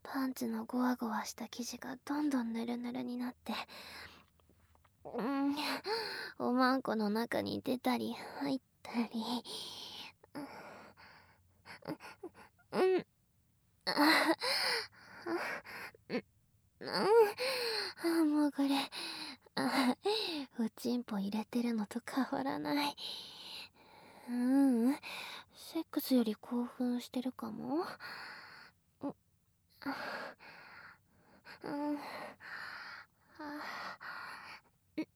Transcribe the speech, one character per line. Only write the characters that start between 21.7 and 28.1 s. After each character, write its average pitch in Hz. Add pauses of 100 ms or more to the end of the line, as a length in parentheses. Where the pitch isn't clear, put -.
の 214
と -
変 -
わ 269
ら 285
な 294
い。 285 (1300)
う -
ん。 254 (580)
セ -
ッ -
ク -
ス -
よ 240
り 214
興 240
奮 247
し -
て 254
る 254
か 226
も。 247 (1200)